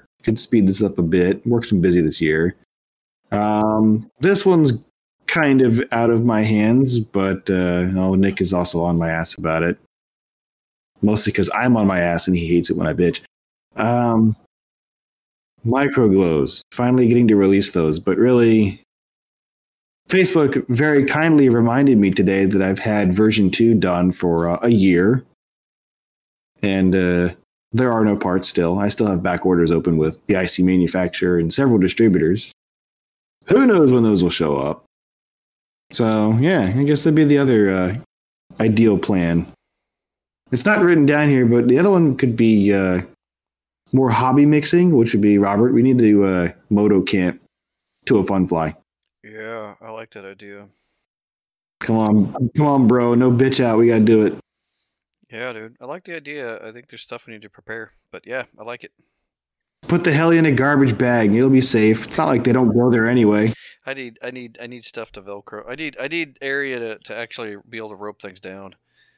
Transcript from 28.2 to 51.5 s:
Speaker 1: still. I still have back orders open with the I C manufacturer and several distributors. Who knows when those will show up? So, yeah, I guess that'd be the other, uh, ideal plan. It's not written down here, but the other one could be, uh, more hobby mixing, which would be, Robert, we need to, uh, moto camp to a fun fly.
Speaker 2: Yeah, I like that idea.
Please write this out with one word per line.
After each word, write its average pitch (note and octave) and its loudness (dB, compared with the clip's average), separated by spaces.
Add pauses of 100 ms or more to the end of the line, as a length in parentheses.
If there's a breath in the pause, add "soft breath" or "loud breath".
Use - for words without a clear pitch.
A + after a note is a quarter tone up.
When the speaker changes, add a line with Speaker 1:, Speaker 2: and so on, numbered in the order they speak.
Speaker 1:
still. F2 -2
I G#2 -2
still G#2+ -2
have F#2 -2
back F2+ -4
orders F2 2
open E2 0
with D#2 -4
the F#2+ 0
I F#2 -2
C F2+ -4
manufacturer F2+ -2
and E2 -4
several C3 0
distributors. F#2 0 (960)
Who B3+ 4
knows E3+ 4
when B2 4
those G2+ 2
will F2 2
show D2+ -2
up? C#2 -6 (1080)
So, A2 0
yeah, C3+ 0
I C3+ -2
guess C#3+ 0
that'd D#3 0
be D#3 4
the C#3+ 4
other, A2+ 2
uh, F#2 -2 (600)
ideal A2 2
plan. E2+ -2 (1040)
It's B2 -4
not G#3 0
written E3+ 4
down D3 2
here, C3 2
but A#2+ 2
the B2 4
other G3 2
one E3 2
could A#2 -2
be, G#2+ 4
uh, F#2 0 (880)
more C3 2
hobby B2+ 2
mixing, D3+ 2
which A#2 2
would G#2 0
be, G#2 4
Robert, G#2 2
we A#2 2
need B2+ 2
to, G#2 4
uh, F2+ -2 (180)
moto G#2 2
camp F#2 -2 (640)
to A#2+ 2
a F#2+ 0
fun F#2 -2
fly. D#2+ -4 (480)
Speaker 2:
Yeah, G#2+ -16
I A2+ -20
like A2 -18
that G2 -20
idea. G2+ -20 (1120)